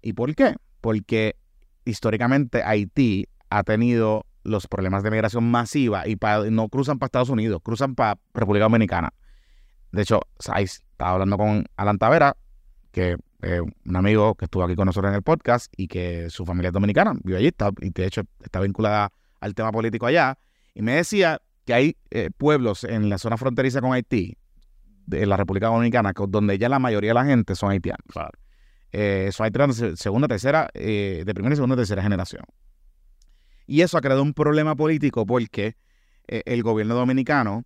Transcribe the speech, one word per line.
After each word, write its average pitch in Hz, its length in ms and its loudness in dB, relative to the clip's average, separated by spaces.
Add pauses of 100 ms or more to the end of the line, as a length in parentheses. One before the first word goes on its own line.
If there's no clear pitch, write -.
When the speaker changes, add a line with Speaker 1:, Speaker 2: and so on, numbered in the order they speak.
Speaker 1:
¿Y 113 120 -6
por 127 220 -4
qué? 269 200 4 (240)
Porque 110 560 -2 (500)
históricamente 120 760 0
Haití 104 640 0 (220)
ha 101 140 0
tenido 110 600 2 (180)
los 104 240 -4
problemas 98 360 -2
de 107 80 0
migración 110 400 0
masiva 117 560 0
y 110 80 -2
pa-, 107 340 0
no 110 200 0
cruzan 135 280 -2
pa 135 80 -4
Estados 127 240 0
Unidos, 110 340 -2
cruzan 131 320 -4
pa 107 220 0 (160)
República 104 300 2
Dominicana. 107 500 2 (760)
De 98 100 -2
hecho, 101 200 2 (280)
ahí 104 140 0
estaba - 480 -6
hablando 95 260 2
con 107 280 2 (120)
Alan 101 200 0
Tavera, 143 380 4 (560)
que, 90 260 -2 (260)
eh, 87 180 -2
un - 340 -8
amigo 104 400 4
que - 100 -8
estuvo 92 180 -2
aquí 87 120 0
con 98 120 0
nosotros 95 240 0
en 101 40 -2
el 98 80 -2
podcast 123 540 0
y 92 100 -6
que 87 420 -6
su 85 160 -10
familia 90 240 -2
es 87 40 -6
dominicana, 101 400 2 (100)
vive 92 140 -2
allí, 117 100 4
está, 104 220 0 (120)
y 87 100 -6
de 90 140 -4
hecho 98 160 -4 (200)
está - 180 -8
vinculada 104 520 0 (300)
al 101 120 -8
tema 110 180 -2
político 113 340 -2
allá, 135 320 2 (360)
y - 80 -10
me 117 120 0
decía 170 480 2 (240)
que 123 80 0
hay, 135 240 4 (140)
eh, 98 240 -4
pueblos 131 480 0
en 107 260 0
la 101 80 -2
zona 113 200 -4
fronteriza 131 440 0
con 127 100 0
Haití, 117 460 -2 (680)
de 87 200 -2
la 101 100 2
República 98 320 0
Dominicana, 117 460 2
co-, 98 140 -4
donde 101 300 2
ya 117 120 0
la 135 100 2
mayoría 107 300 0
de 117 60 2
la 127 100 2
gente 117 300 2
son 101 160 -2
haitianos. - 360 -4
Speaker 2:
Claro. 82 240 -8 (640)
Speaker 1:
Eh, 98 380 0
son 110 140 -2
haitianos 123 320 2
de 113 140 -2
se-, 85 60 -8
segunda, 117 300 0
tercera, 131 460 0
eh, 98 520 -4
de 101 80 -4
primera 110 200 0
y - 20 2
segunda 131 180 0
y 123 40 0
tercera 98 260 -2
generación. 95 400 -4 (1200)
Y 143 160 2
eso 175 160 2
ha 147 40 2
creado 135 200 2
un 143 120 0
problema 151 420 2
político 143 500 0
porque, 110 500 -2 (520)
eh, - 180 -8
el 120 160 -2
gobierno 110 320 0
dominicano 123 720 0